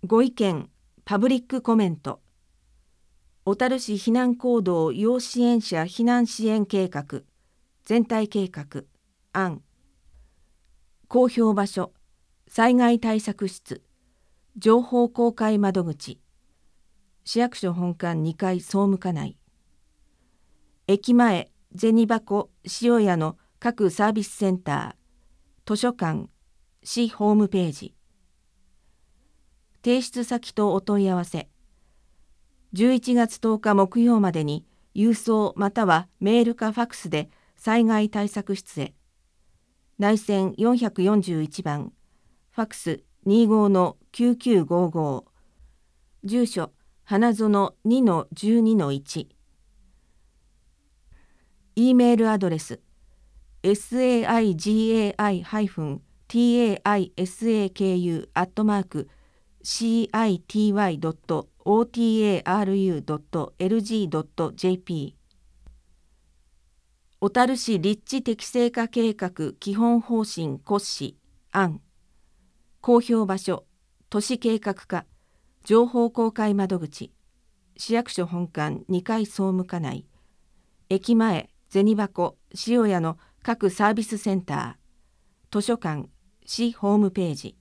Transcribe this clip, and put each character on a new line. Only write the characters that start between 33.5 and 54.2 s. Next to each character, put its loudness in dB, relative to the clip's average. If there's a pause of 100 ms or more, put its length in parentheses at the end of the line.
日 2
木 4
曜 6
ま 2
で -2
に、 -6 (280)
郵 2
送 0
ま 0
た 0
は 2 (120)
メ 4
ー 6
ル 0
か -4
フ -4
ァ 0
ッ -8
ク -18
ス -14
で -4 (260)
災 2
害 2
対 -4
策 -6
室 -12
へ。 -10 (1040)
内 2
線 -2
四 2
百 -2
四 4
十 -4
一 -8
番、 -8 (580)
フ -6
ァ 0
ッ -8
ク -18
ス -6 (220)
二 6
五 4
の 2 (160)
九 0
九 2
五 0
五、 -4 (960)
住 0
所、 -6 (320)
花 2
園 2 (100)
二 2
の 2
十 2
二 4
の 0
一。 -10 (2500)
E 4
メ 6
ー 4
ル 2
ア 2
ド 0
レ -4
ス、 -12 (840)
エ 4
ス -4
エ 2